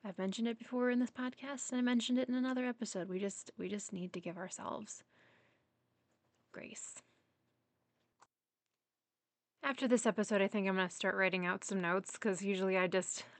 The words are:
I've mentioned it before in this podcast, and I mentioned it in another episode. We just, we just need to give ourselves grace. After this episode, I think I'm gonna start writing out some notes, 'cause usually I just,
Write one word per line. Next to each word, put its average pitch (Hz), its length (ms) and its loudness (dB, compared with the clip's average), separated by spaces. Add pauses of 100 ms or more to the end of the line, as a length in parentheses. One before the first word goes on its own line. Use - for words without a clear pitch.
I've 190 140 -8
mentioned 196 300 0
it 226 100 -2
before 247 320 0
in 247 80 4
this 247 120 2
podcast, 262 600 -6
and 254 80 0
I 247 40 2
mentioned 247 360 4
it 254 100 2
in 247 60 0
another 254 320 0
episode. 202 420 -4
We 185 100 -2
just, 202 400 -4
we 185 100 -2
just 202 240 -4
need 180 220 -6
to 180 60 -4
give 175 160 -6
ourselves - 680 -6 (1500)
grace. - 500 -12 (2500)
After 269 240 0
this 233 200 4
episode, 208 340 2
I 196 80 6
think 196 180 0
I'm 190 80 2
gonna 185 160 2
start 190 240 0
writing 190 300 2
out 185 200 0
some 196 160 0
notes, 180 360 0
'cause 190 260 0
usually 190 360 2
I 185 80 4
just, 180 380 0 (160)